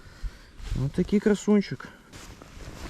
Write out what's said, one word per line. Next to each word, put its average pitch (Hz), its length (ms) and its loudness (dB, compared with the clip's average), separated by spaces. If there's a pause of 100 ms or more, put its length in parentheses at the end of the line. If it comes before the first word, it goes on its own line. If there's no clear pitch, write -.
(840)
Отакий 180 340 2
красунчик. 208 720 2 (1000)